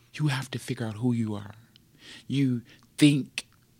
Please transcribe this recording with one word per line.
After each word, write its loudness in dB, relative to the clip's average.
You 0
have -4
to -6
figure -6
out -6
who 0
you -2
are. -12
You 0
think 4